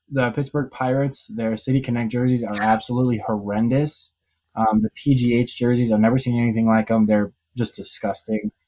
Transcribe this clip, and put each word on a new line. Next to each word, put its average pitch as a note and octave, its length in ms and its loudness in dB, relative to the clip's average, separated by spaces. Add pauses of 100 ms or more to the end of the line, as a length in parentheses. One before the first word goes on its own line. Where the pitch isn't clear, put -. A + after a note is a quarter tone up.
(120)
the B2 200 0
Pittsburgh C#3 400 -4
Pirates, C3+ 560 -2
their A2+ 280 -4
City C3 240 0
Connect A#2+ 320 -2
jerseys B2 320 0
are G#2 180 -6
absolutely A#2 640 0
horrendous. A2 840 -2 (440)
Um, A2 260 2
the A2 140 0
P C#3+ 200 2
G A#2+ 200 2
H B2 200 0
jerseys, A#2+ 360 2
I've G#2+ 100 4
never A#2 160 4
seen B2 240 0
anything A2+ 240 2
like A2 260 2
'em. A2 140 4
They're G#2 260 2 (240)
just A#2+ 200 -4
disgusting, G#2 760 -6 (160)